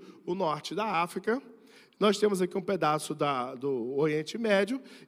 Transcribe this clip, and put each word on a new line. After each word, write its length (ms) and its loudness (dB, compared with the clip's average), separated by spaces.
o 100 -4
norte 400 -4
da 280 0
África, 400 -2
nós 180 4
temos 220 2
aqui 160 -2
um 60 -2
pedaço 520 0
da, 400 -2
do 420 -2
Oriente 420 0
Médio 420 2